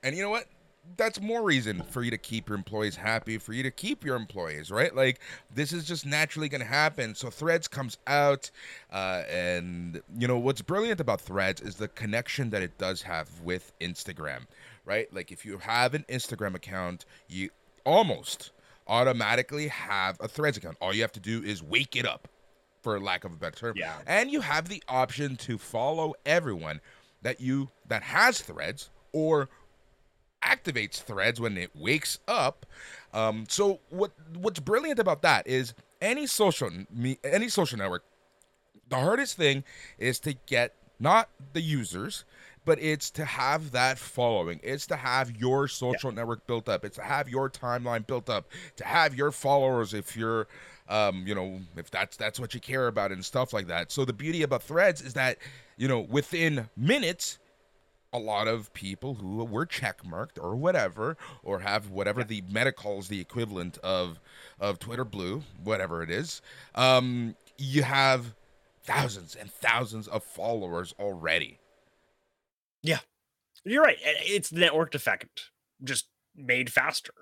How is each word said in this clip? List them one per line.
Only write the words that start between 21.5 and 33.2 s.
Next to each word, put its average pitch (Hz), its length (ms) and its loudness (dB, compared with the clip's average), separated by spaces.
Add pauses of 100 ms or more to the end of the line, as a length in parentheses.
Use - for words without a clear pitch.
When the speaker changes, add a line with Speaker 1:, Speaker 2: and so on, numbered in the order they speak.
Speaker 1:
wake 143 360 0
it 123 80 0
up, - 240 -4 (520)
for 107 160 -2
lack 95 280 -2
of 87 80 -10
a - 20 -14
better 80 220 -8
term. 117 180 -6
Speaker 2:
Yeah. 80 200 -4 (100)
Speaker 1:
And 233 260 2
you 302 80 0
have 160 300 -2
the 196 180 -10
option 131 500 0
to 117 200 -6
follow 156 560 -2 (120)
everyone 101 540 0 (440)
that 123 180 -4
you, 131 280 0 (200)
that 110 140 0
has 196 360 4
Threads 90 500 -8 (220)
or 156 380 2 (960)
activates - 580 0
Threads 113 400 0
when 110 160 0
it 90 180 -6
wakes 139 520 0
up. 175 380 0 (460)
Um, 110 380 0